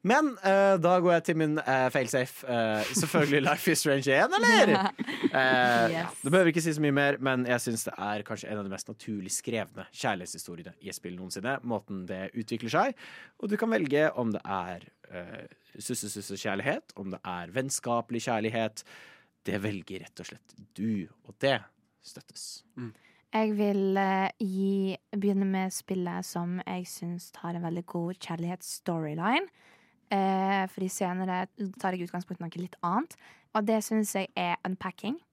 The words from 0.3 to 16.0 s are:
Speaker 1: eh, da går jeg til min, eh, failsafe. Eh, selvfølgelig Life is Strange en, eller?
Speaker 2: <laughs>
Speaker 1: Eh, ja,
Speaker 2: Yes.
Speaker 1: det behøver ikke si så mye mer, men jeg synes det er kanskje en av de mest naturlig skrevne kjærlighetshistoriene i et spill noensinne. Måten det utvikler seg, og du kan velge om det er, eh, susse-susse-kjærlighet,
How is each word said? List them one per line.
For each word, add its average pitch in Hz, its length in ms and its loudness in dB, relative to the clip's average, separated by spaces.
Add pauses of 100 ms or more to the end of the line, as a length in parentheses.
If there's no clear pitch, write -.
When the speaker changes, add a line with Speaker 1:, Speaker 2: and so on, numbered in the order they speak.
Speaker 1:
eh, 196 320 6
da 180 240 6
går 175 120 6
jeg 165 120 4
til 170 120 2
min, 156 220 2
eh, 131 320 4
failsafe. 127 560 0
Eh, 110 380 2
selvfølgelig 147 580 2
Life 151 300 2
is 147 80 2
Strange 139 280 2
en, 185 260 4
eller? 359 580 6
Speaker 2:
<laughs> - 0 - (360)
Speaker 1:
Eh, 123 640 4
ja, 165 140 -2
Speaker 2:
Yes. - 180 -10
Speaker 1:
det 139 100 -2
behøver 175 200 6
ikke 160 100 2
si 165 100 0
så 151 80 -2
mye 147 140 4
mer, 143 240 4
men 127 260 0
jeg 120 160 2
synes 117 240 -2
det - 140 -8
er 104 240 -4
kanskje - 280 -10
en 107 80 -4
av 101 60 -6
de 98 60 -6
mest - 180 -8
naturlig 104 440 -8
skrevne 104 600 -6
kjærlighetshistoriene 87 880 -6
i 98 80 -14
et 92 60 -10
spill 90 240 -10
noensinne. 98 460 -6
Måten 98 420 -6
det 92 280 -8
utvikler 113 360 -6
seg, 214 240 2 (460)
og 208 100 -6
du 208 60 0
kan 226 140 0
velge 156 360 2 (100)
om 117 160 -2
det - 120 -4
er, 90 420 -6 (240)
eh, 87 340 -12 (340)
susse-susse-kjærlighet, 104 1160 -4